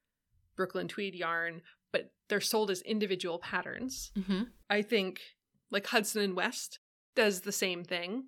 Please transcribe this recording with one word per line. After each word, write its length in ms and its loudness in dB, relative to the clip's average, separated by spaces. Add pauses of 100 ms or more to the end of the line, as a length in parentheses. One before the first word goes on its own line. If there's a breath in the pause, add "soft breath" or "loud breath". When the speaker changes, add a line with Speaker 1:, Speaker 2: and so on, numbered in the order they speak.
(560)
Speaker 1:
Brooklyn 320 -2
Tweed 260 -4
yarn, 480 -2 (300 loud breath)
but 180 0 (180)
they're 120 2
sold 280 2
as 140 0
individual 560 0
patterns. 800 -4
Speaker 2:
Mm-hmm. 240 2 (260)
Speaker 1:
I 140 4
think, 380 0 (500)
like, 160 0
Hudson 340 2
and 140 2
West 460 -2 (360)
does 240 6
the 120 -4
same 320 0
thing. 440 -4